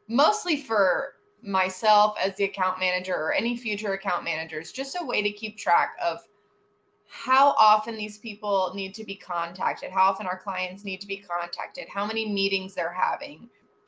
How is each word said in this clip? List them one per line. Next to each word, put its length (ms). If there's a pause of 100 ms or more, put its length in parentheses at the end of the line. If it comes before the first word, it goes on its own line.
mostly 500
for 560 (300)
myself 800
as 140
the 80
account 340
manager 360
or 180
any 220
future 380
account 300
managers, 480
just 280
a 60
way 160
to 100
keep 260
track 460
of 160 (880)
how 500
often 360
these 220
people 580
need 200
to 80
be 120
contacted, 760
how 180
often 160
our 120
clients 460
need 160
to 80
be 100
contacted, 720
how 200
many 200
meetings 460
they're 180
having 560 (400)